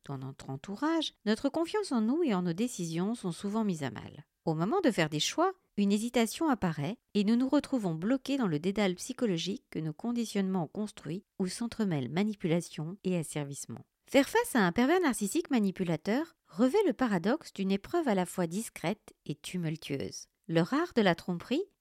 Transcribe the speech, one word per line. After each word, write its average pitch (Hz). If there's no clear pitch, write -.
dans 139
notre 135
entourage, 285
notre 214
confiance 349
en 240
nous 262
et 254
en 180
nos 175
décisions 180
sont 185
souvent 208
mises 170
à 131
mal. -
Au 160
moment 220
de 294
faire 170
des 151
choix, 359
une 202
hésitation 233
apparaît 175
et 208
nous 226
nous 254
retrouvons 254
bloqués 254
dans 240
le 151
dédale 190
psychologique 185
que -
nos 156
conditionnements 202
ont -
construit 196
où 190
s'entremêlent 185
manipulation 175
et 185
asservissement. 143
Faire 269
face 466
à 214
un 175
pervers 269
narcissique 285
manipulateur 196
revêt 262
le 277
paradoxe 208
d'une 190
épreuve 311
à 220
la 185
fois 175
discrète 185
et 147
tumultueuse. 156
Leur 165
art 339
de 226
la 180
tromperie, 226